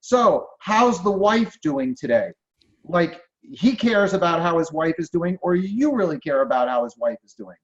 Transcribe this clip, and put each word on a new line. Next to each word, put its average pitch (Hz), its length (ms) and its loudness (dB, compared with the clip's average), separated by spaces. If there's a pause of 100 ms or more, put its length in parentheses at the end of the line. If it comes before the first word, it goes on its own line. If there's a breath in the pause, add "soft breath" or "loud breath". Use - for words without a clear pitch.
So, 233 460 2 (120)
how's 220 440 0
the 202 80 0
wife 208 500 2
doing 135 340 -2
today? 113 360 0 (520)
Like, 170 380 -2 (200)
he 233 340 0
cares 208 380 2
about 170 280 0
how 170 160 0
his 165 140 0
wife 160 260 -2
is 165 120 -6
doing, 175 320 -4
or 180 140 0
you 208 380 0
really 185 260 -2
care 135 220 -2
about 127 260 2
how 123 160 0
his 120 140 -6
wife 117 260 -4
is - 100 -20
doing? 98 300 -18